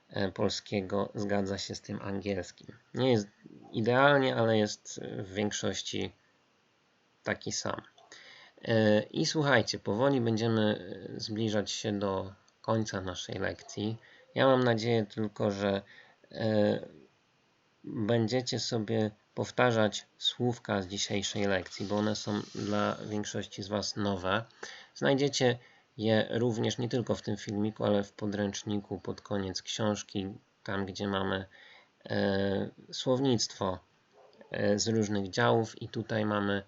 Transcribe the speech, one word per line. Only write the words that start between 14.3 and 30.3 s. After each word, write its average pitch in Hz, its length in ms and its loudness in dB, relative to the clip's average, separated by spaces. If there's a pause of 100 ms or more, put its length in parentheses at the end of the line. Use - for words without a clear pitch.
Ja 127 120 4
mam 127 180 6
nadzieję 113 420 2
tylko, 110 440 -2
że, 98 320 0 (500)
e, 107 480 2 (1040)
będziecie 117 760 0
sobie 110 500 0 (240)
powtarzać 113 720 2 (120)
słówka 113 640 -2
z 90 40 -6
dzisiejszej 101 600 -2
lekcji, 95 400 -2
bo 101 100 0
one 104 200 0
są 107 260 -4 (120)
dla 104 420 -2 (100)
większości 104 560 -6
z 95 60 -10
was 101 280 -4
nowe. 101 480 0 (500)
Znajdziecie 139 640 2 (380)
je 110 340 4
również 113 480 0
nie 123 100 -4
tylko 113 260 0
w - 80 -6
tym 107 140 -2
filmiku, 107 480 -4
ale 104 200 4
w - 80 -14
podręczniku 101 880 -4
pod - 200 -8
koniec 98 420 -4
książki, 101 680 -2 (360)